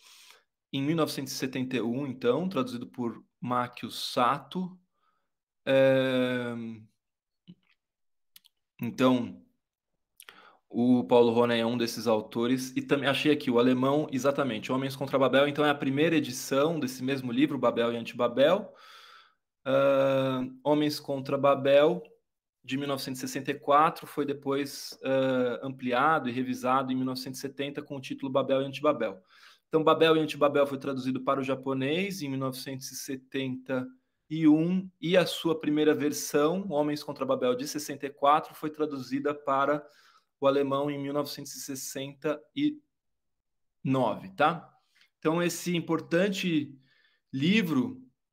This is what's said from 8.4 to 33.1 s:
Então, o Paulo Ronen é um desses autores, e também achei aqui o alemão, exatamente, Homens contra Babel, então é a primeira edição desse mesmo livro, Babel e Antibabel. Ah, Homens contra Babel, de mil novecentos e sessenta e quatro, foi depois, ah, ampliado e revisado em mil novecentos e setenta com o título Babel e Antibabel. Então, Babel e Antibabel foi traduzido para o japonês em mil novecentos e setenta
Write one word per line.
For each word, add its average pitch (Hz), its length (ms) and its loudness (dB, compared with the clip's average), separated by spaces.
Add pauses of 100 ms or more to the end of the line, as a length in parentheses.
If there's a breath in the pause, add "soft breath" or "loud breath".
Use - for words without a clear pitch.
Então, 117 600 0 (1300 loud breath)
o 123 360 4
Paulo 120 280 6
Ronen 120 260 4
é 113 60 0
um 120 140 -2
desses 113 280 -2
autores, 117 680 0
e 135 60 -2
também 139 260 0
achei 139 240 2
aqui 143 180 0
o 117 80 4
alemão, 131 540 2
exatamente, 131 580 -2
Homens 135 240 -2
contra 135 240 -4
Babel, 135 300 4
então 147 160 0
é 151 60 4
a 143 40 2
primeira 147 420 0
edição 151 640 0
desse 127 240 -6
mesmo 127 300 -4
livro, 143 260 0
Babel 117 360 2
e - 20 -6
Antibabel. 120 800 0 (920 loud breath)
Ah, 135 800 2 (200)
Homens 147 380 2
contra 139 380 -4
Babel, 139 640 4 (600)
de 127 140 -6
mil 143 120 -4
novecentos 131 340 -6
e 135 40 -6
sessenta 135 260 -6
e - 20 -2
quatro, 147 520 2
foi 143 200 -4
depois, 139 760 -6
ah, 131 600 0
ampliado 131 640 0
e 117 40 -2
revisado 127 600 0
em 131 40 0
mil 131 100 -2
novecentos 131 320 -8
e - 40 -10
setenta 139 380 -8
com 147 160 -12
o 135 40 -10
título 135 300 -8
Babel 131 300 2
e 135 60 -2
Antibabel. 135 560 -2 (460 soft breath)
Então, 156 160 2
Babel 160 320 6
e 160 40 4
Antibabel 143 460 2
foi 139 120 -6
traduzido 131 440 -4
para 139 180 0
o 131 40 -4
japonês 135 800 -2
em 143 60 -6
mil 135 100 -4
novecentos 131 520 -8
e 131 60 -14
setenta 131 920 -6 (440)